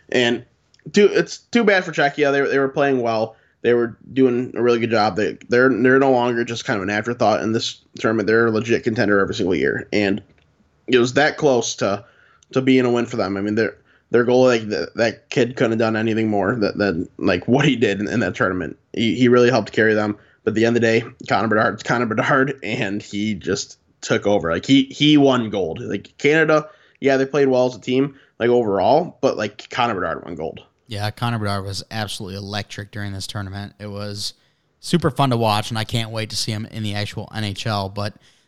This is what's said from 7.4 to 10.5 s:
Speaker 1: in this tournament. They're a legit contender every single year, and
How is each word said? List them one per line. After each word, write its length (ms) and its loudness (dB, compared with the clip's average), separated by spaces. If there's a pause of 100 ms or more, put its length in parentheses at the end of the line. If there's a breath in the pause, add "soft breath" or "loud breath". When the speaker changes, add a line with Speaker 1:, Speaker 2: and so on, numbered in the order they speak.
Speaker 1:
in 80 -2
this 280 -4 (200)
tournament. 260 0
They're 220 4
a 20 2
legit 340 0
contender 360 2
every 160 -2
single 180 -2
year, 400 -2
and 260 0 (680)